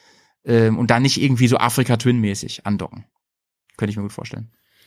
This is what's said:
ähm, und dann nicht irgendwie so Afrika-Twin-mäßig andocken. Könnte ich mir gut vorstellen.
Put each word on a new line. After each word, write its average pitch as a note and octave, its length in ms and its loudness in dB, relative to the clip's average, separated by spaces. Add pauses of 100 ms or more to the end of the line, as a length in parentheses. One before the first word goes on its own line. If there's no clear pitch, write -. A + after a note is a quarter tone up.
(440)
ähm, A2+ 340 4
und A#2 140 0
dann A#2+ 100 2
nicht C3 200 0
irgendwie B2+ 260 2
so A#2+ 100 4
Afrika-Twin-mäßig A#2+ 1080 0
andocken. G2+ 380 -6 (720)
Könnte G#2 140 -4
ich G#2+ 60 -10
mir G2+ 60 -6
gut G2+ 100 -10
vorstellen. - 380 -14 (360)